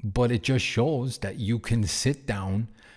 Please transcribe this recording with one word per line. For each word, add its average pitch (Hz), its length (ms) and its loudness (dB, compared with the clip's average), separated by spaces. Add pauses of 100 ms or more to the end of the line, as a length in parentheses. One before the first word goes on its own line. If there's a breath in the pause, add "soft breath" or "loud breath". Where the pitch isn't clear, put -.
but 120 280 2
it 120 120 2
just 131 200 2
shows 127 560 0
that 98 200 -8
you 113 180 0
can 113 280 0
sit - 420 0
down 98 400 -2 (300 loud breath)